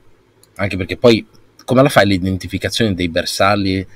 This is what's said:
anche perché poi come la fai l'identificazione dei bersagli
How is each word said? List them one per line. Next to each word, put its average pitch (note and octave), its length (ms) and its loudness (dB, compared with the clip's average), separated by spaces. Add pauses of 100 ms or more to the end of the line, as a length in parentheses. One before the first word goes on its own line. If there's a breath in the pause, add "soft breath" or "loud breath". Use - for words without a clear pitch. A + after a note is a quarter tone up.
(560)
anche G2 200 -4
perché F#2 220 -6
poi A#2 280 4 (380)
come B2+ 180 2
la C#3 80 4
fai G#2+ 160 4
l'identificazione F#2+ 880 -2
dei F2 140 -2
bersagli F#2+ 800 -2 (100)